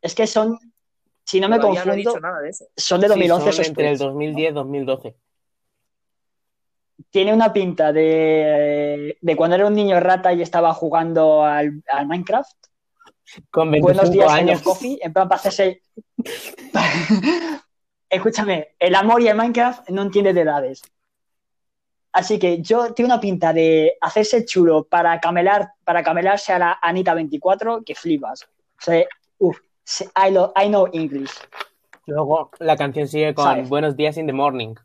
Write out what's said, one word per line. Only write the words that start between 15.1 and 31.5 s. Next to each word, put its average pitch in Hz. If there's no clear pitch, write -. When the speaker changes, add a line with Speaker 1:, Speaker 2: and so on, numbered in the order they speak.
Speaker 1:
plan, 185
para 190
hacerse, 190
<laughs> 262
escúchame, 190
el 180
amor 220
y 233
el 208
Minecraft 240
no 190
entiende 196
de 175
edades. 143
Así 185
que 175
yo, 233
tiene 247
una 233
pinta 175
de 160
hacerse 214
chulo 165
para 170
camelar, 180
para 170
camelarse 180
a 254
la 175
Anita 185
veinticuatro, 196
que 139
flipas. 135
O -
sea, 165
uf, 180
se-, -
I 190
lo-, 190
I 202
know 196
English. 139